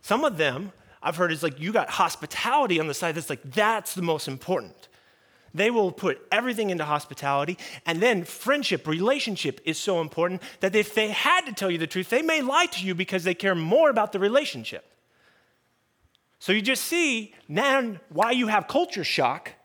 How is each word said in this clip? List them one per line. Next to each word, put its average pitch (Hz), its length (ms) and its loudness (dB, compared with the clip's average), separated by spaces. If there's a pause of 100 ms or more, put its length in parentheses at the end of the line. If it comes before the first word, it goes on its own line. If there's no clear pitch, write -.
some 254 240 0
of 247 100 0
them 156 380 -2 (280)
I've 156 140 -2
heard 175 160 2
is, 160 120 -4
like, 147 180 -2
you 175 100 -4
got 214 200 0
hospitality 196 840 0
on 160 100 0
the 147 60 -4
side 165 220 -2
that's, 165 140 -8
like, 139 160 -6
that's 214 500 0
the 185 60 -4
most 165 260 0
important. 135 640 -6 (640)
They 202 160 2
will 214 220 2
put - 400 -4
everything 220 380 0
into 165 160 -2
hospitality, 147 720 -2 (280)
and 165 160 0
then 214 220 2
friendship, 220 640 -2
relationship 185 800 -2
is 160 120 -2
so 185 220 0
important 170 420 -2 (200)
that 190 160 2
if 214 160 0
they 214 160 2
had 339 360 2
to 269 60 -10
tell 196 180 -2
you 170 80 -2
the 160 100 -2
truth, 185 220 -4
they 254 120 2
may 320 200 2
lie 269 260 4
to 190 180 -6
you 185 100 -2
because 180 300 -2
they 185 80 2
care 190 200 0
more 190 360 4
about 220 240 2
the 196 60 -2
relationship. 202 680 0 (1500)
So - 140 0
you 214 80 2
just 247 240 0
see 277 500 0 (140)
then 233 580 0
why 202 240 0
you 247 160 2
have 214 220 2
culture 277 340 0
shock 139 480 0 (140)